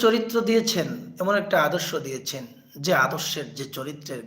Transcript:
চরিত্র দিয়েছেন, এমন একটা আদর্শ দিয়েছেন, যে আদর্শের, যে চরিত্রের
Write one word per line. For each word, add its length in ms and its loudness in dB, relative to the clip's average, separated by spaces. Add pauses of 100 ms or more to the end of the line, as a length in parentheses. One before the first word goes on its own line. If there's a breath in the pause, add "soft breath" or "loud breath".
চরিত্র 300 4 (140)
দিয়েছেন, 400 2 (340)
এমন 200 2
একটা 140 2 (100)
আদর্শ 240 -2 (160)
দিয়েছেন, 380 -8 (400)
যে 80 2 (120)
আদর্শের, 420 -4 (120)
যে 60 -6 (120)
চরিত্রের 500 -10